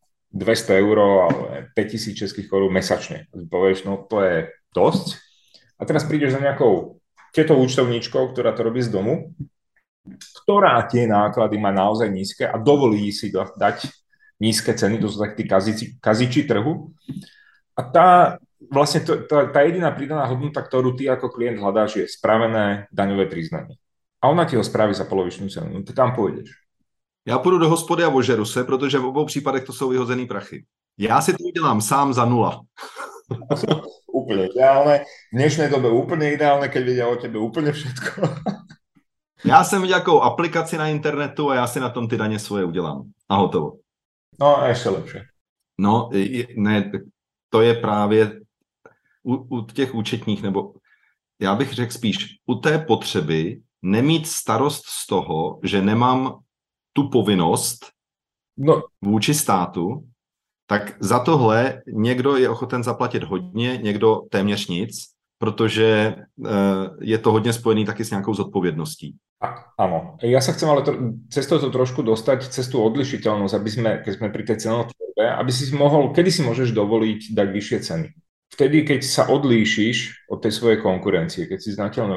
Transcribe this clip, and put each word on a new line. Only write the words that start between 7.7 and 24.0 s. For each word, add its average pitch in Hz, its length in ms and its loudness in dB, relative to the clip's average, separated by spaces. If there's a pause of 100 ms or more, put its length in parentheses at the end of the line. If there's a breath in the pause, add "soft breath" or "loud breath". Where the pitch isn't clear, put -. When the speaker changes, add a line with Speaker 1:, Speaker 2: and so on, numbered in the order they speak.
Speaker 1:
ktorá 113 240 0
to 117 80 -4
robí 113 160 0
z 113 140 -2
domu, 110 420 -4 (1080)
ktorá 185 440 4
tie 120 160 0
náklady 104 560 2
má 101 140 0
naozaj 107 340 2
nízke 98 400 -6
a - 80 -4
dovolí 110 560 2
si 104 160 -8
da-, 95 320 -4
dať 104 320 -2 (500 soft breath)
nízke 110 320 0
ceny, 110 240 0
to 107 100 -2
sú 101 140 -6
tak 104 160 -6
tí 110 80 -4
kaziči-, 104 560 -2
kaziči 123 480 2
trhu. 120 400 -2 (880 loud breath)
A 127 80 -4
tá, 170 240 6 (480)
vlastne 147 480 0
to, 156 240 0
tá, 156 240 4
tá 190 80 6
jediná 170 320 2
pridaná 139 320 -4
hodnota, 127 400 -4
ktorú 127 320 0
ty 135 80 -6
ako 127 240 -2
klient 117 320 -4
hľadáš, 104 400 0
je - 80 -2
spravené 110 800 0
daňové 98 400 0
priznanie. 82 480 -8 (440)